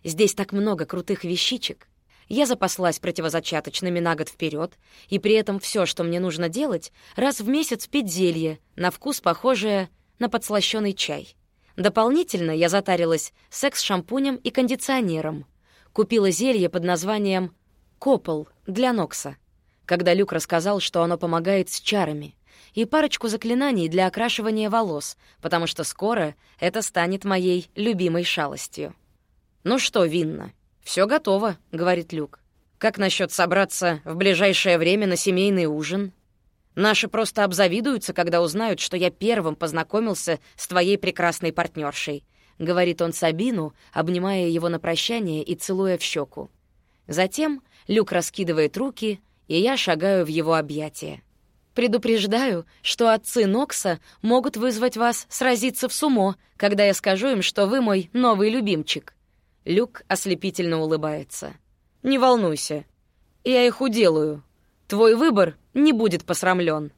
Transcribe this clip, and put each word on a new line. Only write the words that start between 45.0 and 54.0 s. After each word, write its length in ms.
и 120
целуя 440
в 40
щеку. 480
Затем 560
Люк 240
раскидывает 640
руки, 440
и 100
я 180
шагаю 480
в 40
его 260
объятия. 680
«Предупреждаю, 880
что 320
отцы 340
Нокса 540